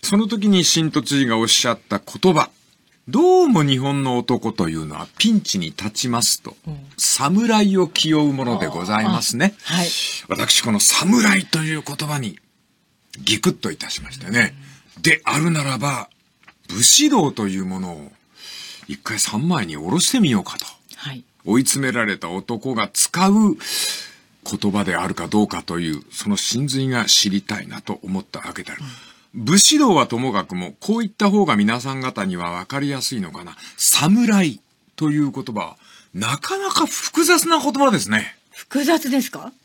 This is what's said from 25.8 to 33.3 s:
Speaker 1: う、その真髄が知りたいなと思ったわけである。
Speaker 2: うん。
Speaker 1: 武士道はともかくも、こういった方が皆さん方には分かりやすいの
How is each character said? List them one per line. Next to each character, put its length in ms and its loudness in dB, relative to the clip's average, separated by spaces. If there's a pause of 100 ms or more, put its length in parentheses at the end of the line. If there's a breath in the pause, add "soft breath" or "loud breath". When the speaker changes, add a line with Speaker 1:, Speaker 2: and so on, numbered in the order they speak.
Speaker 1:
う、 200 -8
そ 180 -8
の 80 0
真 300 -4
髄 200 -2
が 180 0
知 260 0
り 100 0
た 200 -6
い 60 -14
な 140 -14
と 220 -10
思 160 -6
っ 40 -12
た 160 -14
わ 140 -12
け 80 -12
で 100 -14
あ 40 -12
る。 80 -14
Speaker 2:
う 20 -12
ん。 20 -14 (460 loud breath)
Speaker 1:
武 260 2
士 200 6
道 160 6
は 120 4
と 120 -4
も 140 -2
か 100 0
く 120 -10
も、 260 -6
こ 160 0
う 80 -2
い 20 -6
っ 20 -6
た 200 2
方 160 4
が 100 2
皆 240 2
さ 140 -6
ん 80 -6
方 240 -4
に 100 -4
は 160 -6
分 140 -8
か 160 -6
り 80 -2
や 120 -6
す 140 -6
い 60 -6
の 100 -8